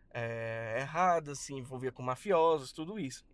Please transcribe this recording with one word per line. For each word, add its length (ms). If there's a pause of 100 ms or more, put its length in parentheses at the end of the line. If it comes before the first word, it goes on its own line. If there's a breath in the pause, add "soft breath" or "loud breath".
(120)
é, 680
erradas, 580
se 160
envolvia 380
com 100
mafiosos, 720
tudo 260
isso. 240 (100)